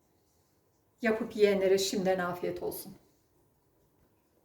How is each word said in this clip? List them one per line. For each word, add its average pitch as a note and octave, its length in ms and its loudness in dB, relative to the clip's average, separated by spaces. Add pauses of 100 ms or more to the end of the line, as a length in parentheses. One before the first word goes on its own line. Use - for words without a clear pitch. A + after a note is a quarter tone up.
(1040)
yapıp A3 340 -2
yiyenlere G3 420 4
şimdiden F#3 400 0
afiyet F3 440 -6
olsun. - 300 -10 (1500)